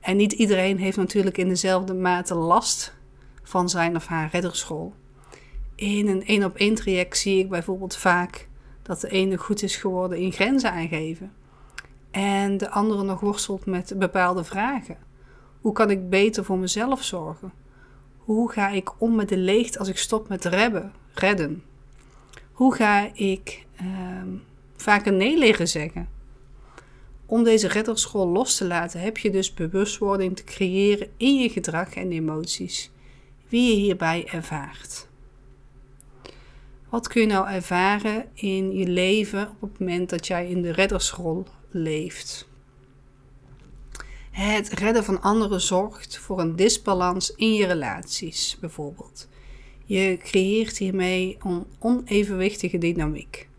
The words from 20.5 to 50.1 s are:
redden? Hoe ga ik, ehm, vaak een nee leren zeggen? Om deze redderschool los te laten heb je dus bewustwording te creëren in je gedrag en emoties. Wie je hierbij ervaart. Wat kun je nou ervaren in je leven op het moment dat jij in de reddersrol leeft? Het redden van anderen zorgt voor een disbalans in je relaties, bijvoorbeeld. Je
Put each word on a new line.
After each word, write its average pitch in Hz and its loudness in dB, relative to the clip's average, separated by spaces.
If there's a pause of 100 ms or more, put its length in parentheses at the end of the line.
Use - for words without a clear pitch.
redden? 180 0 (880)
Hoe 254 4
ga 208 4
ik, - -4 (100)
ehm, 185 -8 (480)
vaak 208 2
een 202 4
nee 254 4
leren 220 4
zeggen? 165 -6 (1160)
Om 226 2
deze 220 6
redderschool 214 0
los 208 2
te 208 -2
laten 175 -2
heb 214 -4
je 208 0
dus 190 -2
bewustwording 196 0
te - -16
creëren 196 2
in 269 6
je 247 4
gedrag 170 -4
en 185 -4
emoties. 165 -6 (580)
Wie 240 4
je 208 4
hierbij 175 0
ervaart. - -10 (1800)
Wat 233 -4
kun 240 2
je 220 6
nou 196 2
ervaren 202 0
in 190 -2
je 190 0
leven 196 2 (120)
op 208 -10
het - -20
moment 180 -2
dat 170 -6
jij 175 -2
in 180 -2
de 170 -2
reddersrol 180 0 (240)
leeft? 160 -6 (1800)
Het 208 -2
redden 220 2
van 196 -2
anderen 208 2
zorgt - -2
voor 185 -6
een 165 0
disbalans 185 2
in 220 4
je 202 4
relaties, 165 -4
bijvoorbeeld. - -12 (560)
Je 190 0